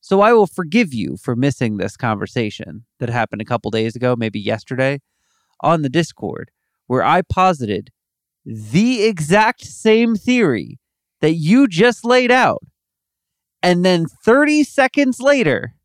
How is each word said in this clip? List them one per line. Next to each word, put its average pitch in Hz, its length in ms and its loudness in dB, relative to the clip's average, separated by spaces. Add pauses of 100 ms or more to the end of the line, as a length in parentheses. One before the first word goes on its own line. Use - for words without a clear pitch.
So 196 200 0
I 220 120 4
will 214 140 4
forgive 175 460 -2
you 85 240 -6
for 123 180 -4
missing 120 420 -2
this 98 200 -6
conversation 104 880 -6 (140)
that 117 100 -6
happened 113 320 -4
a 110 40 -10
couple 120 260 -4
days 110 240 -4
ago, 123 200 -2
maybe 110 240 -6
yesterday, 127 640 -4 (600)
on 160 220 0
the 139 60 -4
Discord, 131 600 -6 (380)
where 123 160 0
I 165 180 2
posited 135 720 -2 (520)
the 165 600 -2
exact 208 600 0
same 226 500 2
theory 180 640 -2 (420)
that 156 120 2
you 185 340 2
just 214 380 0
laid 247 260 2
out, 233 320 2 (1000)
and 180 220 2
then 175 200 2
thirty 294 580 2
seconds 262 560 0
later 233 640 0